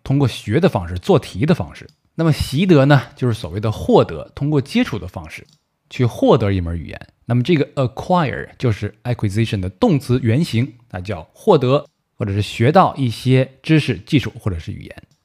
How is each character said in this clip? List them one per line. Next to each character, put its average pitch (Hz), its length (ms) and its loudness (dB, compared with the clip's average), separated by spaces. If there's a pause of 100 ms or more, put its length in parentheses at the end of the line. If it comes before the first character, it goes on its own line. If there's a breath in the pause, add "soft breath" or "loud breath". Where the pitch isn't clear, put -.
通 135 140 0
过 143 100 2
学 - 320 -2
的 - 80 2
方 90 200 0
式， 87 80 -6
做 139 240 2
题 - 260 -6
的 170 80 2
方 73 220 -4
式。 - 120 -20 (280)
那 165 100 -2
么 156 80 2
习 156 320 -2
得 151 200 6
呢， 139 160 6 (140)
就 127 120 -4
是 117 60 0
所 92 160 -8
谓 95 120 -6
的 110 100 -2
获 196 320 2
得， - 320 -6
通 143 140 -4
过 - 100 0
接 233 240 -2
触 120 160 -6
的 90 80 -12
方 85 220 -12
式 - 180 -20 (420)
去 - 160 -2
获 180 320 4
得 104 140 0
一 98 80 0
门 85 180 -4
语 78 100 -10
言。 - 200 -16 (180)
那 120 80 -2
么 123 80 2
这 165 140 2
个 143 100 2 (100)
acquire 135 840 -2
就 120 160 0
是 104 200 -6 (100)
acquisition 110 580 -2
的 92 80 -4
动 180 280 0
词 123 240 -2
原 117 220 0
形， 131 300 -2 (180)
那 95 80 -10
叫 90 340 -12
获 190 240 2
得， 131 300 0 (300)
或 117 80 -4
者 101 80 -4
是 104 80 0
学 117 320 0
到 185 240 6
一 131 120 0
些 131 400 0 (140)
知 156 160 4
识、 120 200 -2
技 135 200 2
术 107 180 -6
或 107 140 -4
者 85 80 -4
是 98 140 -10
语 - 80 -14
言。 - 140 -18 (300)